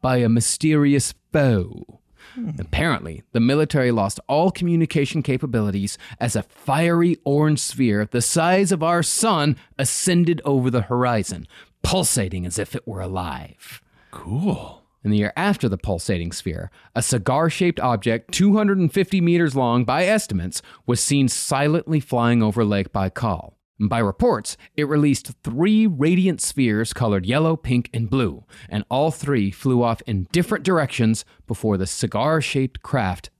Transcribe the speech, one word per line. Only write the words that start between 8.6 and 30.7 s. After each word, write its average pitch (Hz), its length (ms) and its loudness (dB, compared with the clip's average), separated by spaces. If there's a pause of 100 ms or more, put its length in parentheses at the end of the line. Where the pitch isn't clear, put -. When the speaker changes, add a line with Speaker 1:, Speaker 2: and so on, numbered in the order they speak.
Speaker 1:
of 160 100 -2
our 170 200 2
sun 156 540 0 (220)
ascended 170 680 0
over 131 260 2
the 120 120 0
horizon, 120 640 -2 (360)
pulsating 95 640 -2
as 85 140 -6
if 101 160 -6
it 135 120 -8
were 101 140 -10
alive. 90 800 -10 (300)
Speaker 2:
Cool. - 760 -6 (180)
Speaker 1:
In 104 80 0
the 104 60 4
year 104 200 0
after 180 320 0
the 95 80 -2
pulsating 87 540 -4
sphere, 85 400 -8 (240)
a 123 80 -2
cigar-shaped 151 800 0
object 117 520 0
two 202 240 4
hundred 202 220 2
and 170 140 2
fifty 196 280 0
meters 170 360 2
long 123 280 2
by 135 200 0
estimates 110 580 -2 (240)
was 120 160 0
seen 143 240 2
silently 151 720 0
flying 120 420 2
over 110 240 2
Lake 101 280 0
Baikal. 95 600 -4 (260)
And 104 80 2
by 117 100 0
reports, 113 580 0 (200)
it 151 100 0
released 147 460 0 (100)
three 208 460 2
radiant 175 520 2
spheres 113 520 0
colored 101 340 0
yellow, 156 300 2
pink, 123 360 -2
and 113 160 -4
blue, 107 360 -2 (240)
and 104 200 -4
all 147 220 0
three 127 400 -2
flew 123 320 0
off 117 240 0
in 98 240 -4
different 175 340 -2
directions 127 600 0 (240)